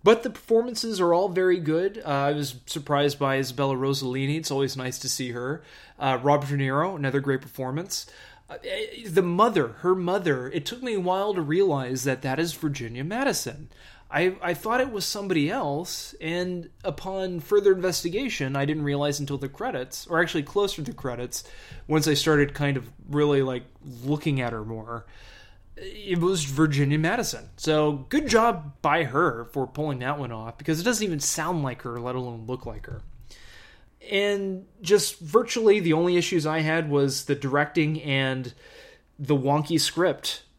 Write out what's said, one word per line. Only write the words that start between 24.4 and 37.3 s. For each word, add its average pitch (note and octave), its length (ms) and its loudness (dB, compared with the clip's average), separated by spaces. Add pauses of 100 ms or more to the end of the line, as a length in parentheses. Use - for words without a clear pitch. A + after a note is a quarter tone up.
at A#2+ 120 -2
her A2 120 -6
more. A2+ 420 -10 (760)
It G3 360 -4
was E3+ 260 2
Virginia C#3+ 540 4
Madison. E3 580 0
So D3+ 540 2
good D4 180 2
job G3+ 540 2
by D#3 220 4
her B2 420 0
for C3 200 -4
pulling C#3+ 340 -4
that C#3 180 -4
one B2+ 120 -6
off, A2+ 280 -10
because D#3 200 -2
it F3 60 -6
doesn't G#3+ 220 2
even D#3+ 140 -2
sound E3 420 -2
like B2 200 -6
her, A#2+ 160 -8
let B2 180 -6
alone A#2+ 300 -8
look G#2 200 -8
like A2+ 200 -10
her. B2 140 -10 (1120)
And G3 560 0 (160)
just G3 380 4
virtually G#3+ 600 4
the E3 140 4
only F3 240 4
issues E3+ 280 2
I D#3+ 140 0
had D#3 300 0
was C#3 340 2
the C#3+ 100 0